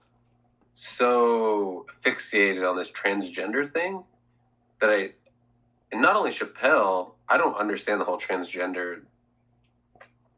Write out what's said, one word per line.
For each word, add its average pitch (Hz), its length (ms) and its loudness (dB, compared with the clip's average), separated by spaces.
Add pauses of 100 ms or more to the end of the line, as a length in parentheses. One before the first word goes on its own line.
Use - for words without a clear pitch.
(760)
so 113 1120 2 (200)
fixated 98 640 0
on 90 80 0
this 90 120 -6
transgender 101 840 -4
thing 185 320 -4 (760)
that 110 100 4
I, 98 240 0 (800)
and 110 100 -4
not 185 140 6
only 165 160 0
Chappelle, 104 840 0 (160)
I 123 80 4
don't 160 180 0
understand 104 460 -2
the 85 40 -4
whole 90 140 -4
transgender, 90 840 -6 (1300)